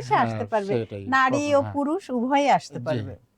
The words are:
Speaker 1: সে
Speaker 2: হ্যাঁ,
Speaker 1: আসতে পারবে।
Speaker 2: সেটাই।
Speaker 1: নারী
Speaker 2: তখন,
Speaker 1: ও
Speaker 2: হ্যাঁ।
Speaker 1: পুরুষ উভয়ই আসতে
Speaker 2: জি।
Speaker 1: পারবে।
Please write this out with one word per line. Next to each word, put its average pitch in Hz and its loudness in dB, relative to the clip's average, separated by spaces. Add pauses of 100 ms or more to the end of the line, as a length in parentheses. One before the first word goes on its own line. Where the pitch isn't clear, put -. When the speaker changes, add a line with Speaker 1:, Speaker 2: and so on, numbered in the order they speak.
Speaker 1:
সে 440 0
Speaker 2:
হ্যাঁ, - 4
Speaker 1:
আসতে 117 -2
পারবে। 208 -2
Speaker 2:
সেটাই। 107 -4
Speaker 1:
নারী 262 2
Speaker 2:
তখন, 294 2
Speaker 1:
ও 277 4
Speaker 2:
হ্যাঁ। - -4
Speaker 1:
পুরুষ 294 -4
উভয়ই 262 2
আসতে 151 0
Speaker 2:
জি। 120 -10
Speaker 1:
পারবে। 110 -4 (220)